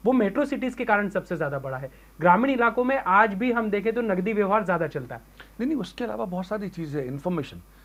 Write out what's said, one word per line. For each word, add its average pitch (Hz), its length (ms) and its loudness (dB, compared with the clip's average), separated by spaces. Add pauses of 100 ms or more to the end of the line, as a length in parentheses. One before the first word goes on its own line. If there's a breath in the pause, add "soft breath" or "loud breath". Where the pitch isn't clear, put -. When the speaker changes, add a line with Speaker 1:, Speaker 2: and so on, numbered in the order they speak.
Speaker 1:
वो 233 80 6
मेट्रो 240 320 2
सिटीज 262 300 -4
के 254 100 -6
कारण 208 240 2
सबसे 180 280 -4
ज़्यादा 143 220 -4
बढ़ा 131 180 -8
है। 131 140 -10 (300 soft breath)
ग्रामीण 185 300 6
इलाकों 240 340 2
में 269 140 2
आज 202 360 4
भी 240 180 0
हम 226 180 -2
देखें 202 220 0
तो 240 100 -2
नकदी 190 300 0
व्यवहार 208 320 2
ज़्यादा 170 220 0
चलता 127 280 -8
है। 117 60 -12 (400 loud breath)
Speaker 2:
नहीं, 247 80 -2
नहीं, 311 100 -2
उसके 226 260 -8
अलावा 226 200 -6
बहुत 180 220 -6
सारी 208 220 -6
चीज़ें 151 340 -6
हैं। 123 60 -8
इन्फॉर्मेशन, 143 480 -4 (280 soft breath)